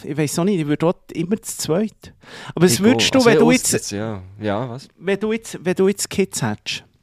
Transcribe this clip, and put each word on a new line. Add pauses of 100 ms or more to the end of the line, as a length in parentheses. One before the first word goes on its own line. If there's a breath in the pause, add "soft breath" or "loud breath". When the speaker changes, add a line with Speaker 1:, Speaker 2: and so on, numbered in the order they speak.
Speaker 1:
ich
weiss
auch
nicht,
ich
würde
dort
immer
zu
zweit. (400 loud breath)
Aber
was
Speaker 2:
Ich
Speaker 1:
würdest
Speaker 2:
auch.
Speaker 1:
du,
Speaker 2:
Also
Speaker 1:
wenn
Speaker 2:
ich
Speaker 1:
du
jetzt (100)
Speaker 2:
aussetze,
ja. (180)
Ja,
was? (100)
Speaker 1:
wenn
du
jetzt,
wenn
du
jetzt
Kids
hättest, (200)